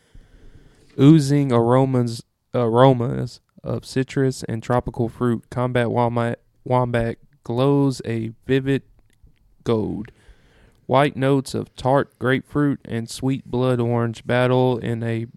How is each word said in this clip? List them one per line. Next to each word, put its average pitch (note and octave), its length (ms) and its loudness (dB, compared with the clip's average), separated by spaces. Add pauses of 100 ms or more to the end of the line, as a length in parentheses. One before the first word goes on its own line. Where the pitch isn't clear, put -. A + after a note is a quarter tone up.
(1000)
oozing C#3+ 540 6
aromas, A#2+ 720 2 (300)
aromas A#2+ 840 2 (220)
of A#2 220 -8
citrus C3 640 -2
and A2 160 -6
tropical A#2+ 440 -2
fruit. A#2+ 420 -2
Combat B2 400 -2
Wombat A#2 500 -2 (260)
Wombat A#2+ 520 0 (260)
glows C3+ 600 0
a A2+ 280 -6 (140)
vivid C3+ 360 0 (840)
gold. G#2+ 460 -4 (760)
White C#3 300 2
notes C3+ 380 0
of G#2+ 200 -8
tart - 440 -2
grapefruit C3+ 680 -2
and A#2 260 -8
sweet C3+ 400 -4
blood B2 300 0
orange A#2 460 -2
battle B2+ 520 2
in A#2 240 -6
a A2+ 240 -4 (100)